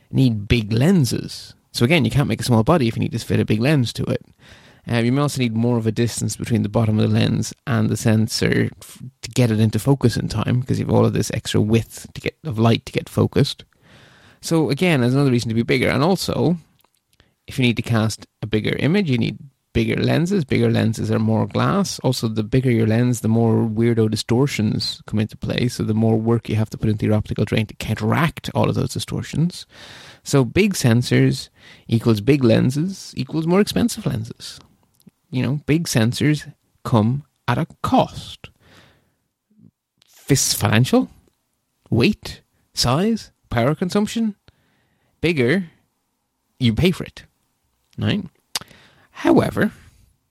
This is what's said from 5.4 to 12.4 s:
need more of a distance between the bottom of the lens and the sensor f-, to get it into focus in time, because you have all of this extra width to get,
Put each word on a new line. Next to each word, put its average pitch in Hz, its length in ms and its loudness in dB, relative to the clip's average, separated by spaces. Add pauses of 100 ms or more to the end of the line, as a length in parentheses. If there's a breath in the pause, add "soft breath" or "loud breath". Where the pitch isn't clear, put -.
need 117 160 0
more 120 200 2
of 113 120 0
a 107 40 0
distance 117 440 -2
between 107 260 0
the 104 60 0
bottom 107 320 2
of 110 80 2
the 107 40 2
lens 113 400 0 (140)
and 110 240 0
the - 60 -2
sensor 110 720 2 (100)
f-, - 220 -20 (200)
to - 80 -12
get 120 200 2
it 107 80 2
into 110 200 2
focus 135 380 2
in - 120 -4
time, - 320 0
because 110 180 -2
you 101 80 -4
have 104 80 0
all 110 100 4
of 110 100 0
this 110 180 -2
extra - 280 -2
width 107 540 0
to - 60 -14
get, - 240 -8